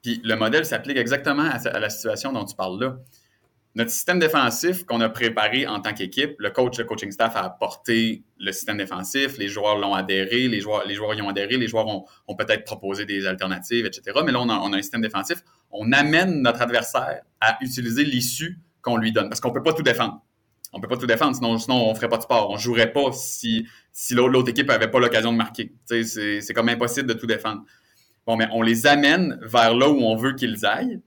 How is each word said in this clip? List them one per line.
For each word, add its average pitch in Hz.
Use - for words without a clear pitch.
Puis 117
le 110
modèle 117
s'applique 131
exactement 139
à, 139
à -
la 104
situation 110
dont 107
tu 95
parles 92
là. 131
Notre 117
système 180
défensif 156
qu'on 117
a 113
préparé 113
en 104
tant 104
qu'équipe, 135
le 101
coach, 123
le 113
coaching 104
staff 113
a 92
apporté 113
le 98
système 104
défensif, 101
les 101
joueurs 104
l'ont 98
adhéré, 95
les 107
joueurs, 104
les 101
joueurs 107
y 104
ont 101
adhéré, 101
les 117
joueurs 110
ont, 101
ont 101
peut-être 107
proposé 98
des 98
alternatives, 92
et 95
cetera. 123
Mais 143
là, 123
on 120
a, 107
on 98
a 95
un 101
système 113
défensif. 107
On 110
amène 156
notre 120
adversaire 120
à 110
utiliser 127
l'issue 143
qu'on 120
lui 110
donne, 107
parce 113
qu'on 123
peut -
pas 160
tout 160
défendre. 120
On 95
peut 110
pas 123
tout 123
défendre, 123
sinon, 117
sinon 120
on 110
ferait 113
pas 113
de 110
sport. 107
On 104
jouerait 113
pas 139
si, 113
si -
l'autre, 123
l'autre 127
équipe 127
avait 110
pas 131
l'occasion 117
de 117
marquer. 110
Tu -
sais, 117
c'est, 107
c'est 107
comme 117
impossible 120
de 117
tout 113
défendre. 107
Bon, 113
mais 110
on 113
les 113
amène 143
vers 113
là 131
où 147
on 113
veut 127
qu'ils 107
aillent. 185